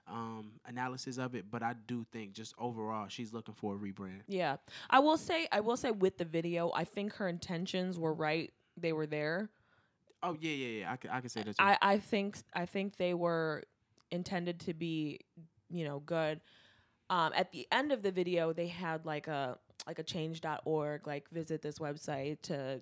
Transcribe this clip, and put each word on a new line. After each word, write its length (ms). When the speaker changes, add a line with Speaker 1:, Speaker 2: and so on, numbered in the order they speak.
Speaker 1:
um, 460
analysis 520
of 160
it, 160
but 120
I 120
do 380
think 200
just 260
overall 500
she's 240
looking 220
for 200
a 40
rebrand. 500
Speaker 2:
Yeah. 280
I 100
will 160
say, 340
I 100
will 160
say 140
with 280
the 60
video, 500
I 100
think 300
her 140
intentions 680
were 140
right. 400
They 160
were 140
there. 440
Speaker 1:
Oh, 160
yeah, 120
yeah, 280
yeah. 120
I 40
c-, 120
I 120
can 80
say 140
that 140
too. 60
Speaker 2:
I, 180
I 180
think, 400
I 120
think 300
they 180
were 480
intended 500
to 140
be, 460
you 140
know, 160
good. 400
Um, 260
at 160
the 180
end 220
of 100
the 80
video, 420
they 160
had, 360
like, 240
a, 300
like, 120
a 40
change 380
dot 240
org, 420
like, 240
visit 320
this 160
website 640
to, 400